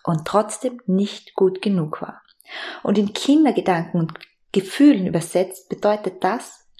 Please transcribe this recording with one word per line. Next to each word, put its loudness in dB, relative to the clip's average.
und -2
trotzdem -2
nicht -2
gut 2
genug -2
war. -14
Und 2
in 0
Kindergedanken 2
und -2
Gefühlen 4
übersetzt -2
bedeutet -2
das, -6